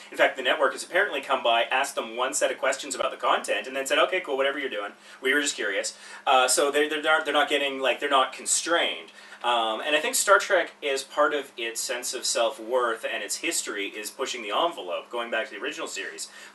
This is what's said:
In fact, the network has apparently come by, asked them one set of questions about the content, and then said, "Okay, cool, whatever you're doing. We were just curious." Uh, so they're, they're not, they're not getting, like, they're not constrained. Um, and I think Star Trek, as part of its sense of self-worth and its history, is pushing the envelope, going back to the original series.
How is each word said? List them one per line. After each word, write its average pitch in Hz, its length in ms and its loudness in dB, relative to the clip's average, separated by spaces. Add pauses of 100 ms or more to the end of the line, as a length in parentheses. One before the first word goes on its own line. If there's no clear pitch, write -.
(100)
In 101 60 -8
fact, 139 200 4
the 127 60 -6
network 151 300 2
has 135 100 -8
apparently 175 380 0
come 131 200 0
by, 117 220 4
asked 135 320 0
them 113 220 -6
one 127 180 0
set 135 160 2
of - 80 -6
questions 135 340 -2
about - 160 -2
the - 80 -6
content, - 480 0
and 131 100 -8
then 135 120 -4
said, 147 120 2
"Okay, 170 200 2
cool, - 180 -2
whatever 139 220 0
you're 131 100 -4
doing. 110 220 -4 (300)
We 131 120 2
were 147 80 4
just 143 140 -2
curious." 101 420 -4 (300)
Uh, 131 220 6
so 143 200 4
they're, 147 200 2
they're 151 120 -4
not, 156 240 4
they're 143 80 0
not 147 160 4
getting, 139 300 0
like, 123 200 0
they're 143 120 -4
not 131 220 4
constrained. 139 760 -2 (320)
Um, 113 380 2
and 151 140 0
I 151 40 2
think 247 140 -2
Star 196 240 6
Trek, 175 360 2 (140)
as 135 140 0
part 151 320 2
of 139 240 -4
its 113 240 -4
sense 123 320 -6
of 117 120 -6
self-worth 113 840 0
and 107 120 -4
its - 140 -6
history, 113 500 -4
is 107 240 -10
pushing 123 320 -6
the 104 80 -8
envelope, 98 580 -2
going 117 220 -6
back 110 180 -2
to 110 60 -14
the 101 40 -12
original 151 280 -6
series. - 420 -10 (260)